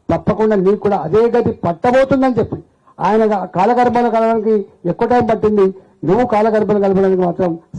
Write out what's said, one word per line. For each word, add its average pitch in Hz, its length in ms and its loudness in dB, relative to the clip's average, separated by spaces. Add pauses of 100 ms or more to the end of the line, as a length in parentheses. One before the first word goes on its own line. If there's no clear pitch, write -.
(120)
తప్పకుండా 208 440 0
నీకు 190 200 2
కూడా 202 200 -2
అదే 160 340 0
గతి 226 220 0
పట్టబోతుందని 262 880 0
చెప్పి - 180 -4 (440)
ఆయన 208 220 2 (100)
గా-, 185 120 -4
కాలగర్భంలో 233 680 0
కలవడానికి 220 560 0 (180)
ఎక్కువ 180 240 -2
టైం 240 180 2
పట్టింది, 214 480 0 (300)
నువ్వు 208 220 2
కాలగర్భంలో 208 540 0
కలపడానికి 190 420 2
మాత్రం 175 360 -2 (200)